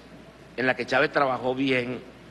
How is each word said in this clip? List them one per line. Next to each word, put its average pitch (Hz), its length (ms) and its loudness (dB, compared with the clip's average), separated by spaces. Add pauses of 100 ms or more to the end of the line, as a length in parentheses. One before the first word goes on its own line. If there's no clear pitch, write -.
(560)
en 123 100 -2
la 127 100 2
que 117 120 -4
Chávez 143 240 2
trabajó 127 420 0
bien 127 460 0 (320)